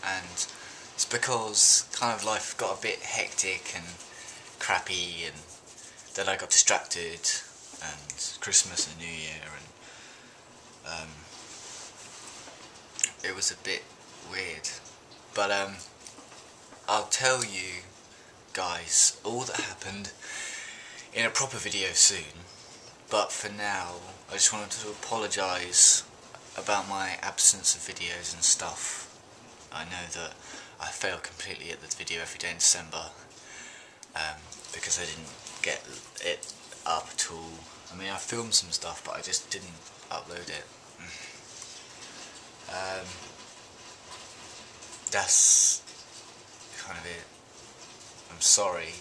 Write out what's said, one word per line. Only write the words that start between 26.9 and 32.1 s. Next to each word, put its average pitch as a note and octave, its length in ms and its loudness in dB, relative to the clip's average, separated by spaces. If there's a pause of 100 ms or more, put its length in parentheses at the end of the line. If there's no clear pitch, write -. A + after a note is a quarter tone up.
absence - 540 6
of - 60 -10
videos F2 520 -4
and E2+ 100 0
stuff. - 640 2 (640)
I E2 140 -6
know F2 280 -8
that D#2+ 200 -6 (460)
I E2 80 -4
fail F#2 300 -2
completely E2 540 -8
at - 100 -10
the D#2 140 -6
video E2+ 260 -4